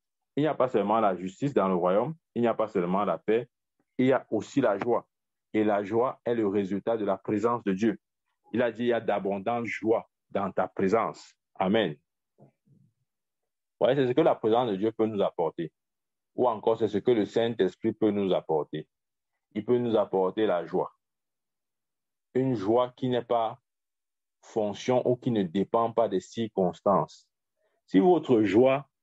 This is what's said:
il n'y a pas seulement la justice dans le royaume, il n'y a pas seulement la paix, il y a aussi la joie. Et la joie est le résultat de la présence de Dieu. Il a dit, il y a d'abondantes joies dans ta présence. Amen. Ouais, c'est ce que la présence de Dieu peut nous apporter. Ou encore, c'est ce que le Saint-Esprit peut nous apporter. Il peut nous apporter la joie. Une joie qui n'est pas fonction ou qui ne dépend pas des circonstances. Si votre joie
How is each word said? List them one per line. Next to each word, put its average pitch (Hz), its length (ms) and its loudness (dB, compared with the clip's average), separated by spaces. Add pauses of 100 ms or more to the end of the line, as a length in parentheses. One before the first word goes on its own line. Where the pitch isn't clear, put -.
(360)
il 139 60 -2
n'y 156 60 2
a 143 80 -2
pas 127 140 0
seulement 107 300 2
la 101 160 2
justice 92 380 -6
dans 95 140 2
le 95 80 2
royaume, 98 400 0 (200)
il 117 60 -2
n'y 117 60 2
a 110 60 2
pas 110 140 -2
seulement 95 380 -2
la 85 120 -2
paix, 113 320 -2 (480)
il 127 100 2
y 131 60 4
a - 160 -2
aussi 110 320 -2
la 107 160 2
joie. 113 300 -2 (460)
Et 107 100 2
la 104 200 0
joie 113 420 -2
est 120 100 0
le 110 120 0
résultat 101 500 -2
de 104 80 -6
la 98 120 -2
présence 110 460 -2
de 98 100 -2
Dieu. 101 260 0 (540)
Il 113 80 0
a 120 100 0
dit, 110 120 -8
il 120 40 -2
y 120 60 2
a 117 80 -2
d'abondantes 101 640 -4
joies 110 420 -2 (220)
dans 98 220 -4
ta 92 160 -2
présence. 95 640 -2 (220)
Amen. 95 400 0 (1800)
Ouais, 123 160 2
c'est 139 120 2
ce 123 40 0
que 131 100 4
la 156 140 4
présence 117 340 0
de 98 60 -2
Dieu 107 160 -2
peut 110 160 -2
nous 107 140 -4
apporter. 82 500 -4 (640)
Ou 123 120 0
encore, 113 300 0
c'est 110 100 0
ce 101 120 -4
que 127 120 2
le 107 140 2
Saint-Esprit 110 680 -2
peut 107 180 0
nous 98 220 -2
apporter. 78 540 -4 (680)
Il 104 100 -8
peut 123 140 2
nous 120 160 0
apporter 98 500 0
la 87 200 0
joie. 82 260 -4 (1400)
Une 131 180 0
joie 117 420 0
qui 127 140 -4
n'est 120 140 -2
pas 117 360 -2 (800)
fonction 107 640 -2
ou 123 80 2
qui 123 160 -4
ne 107 100 0
dépend 98 500 -2
pas 117 160 2
des 98 120 -4
circonstances. 92 1080 -2 (600)
Si 185 120 2
votre 160 440 4
joie 127 440 4 (160)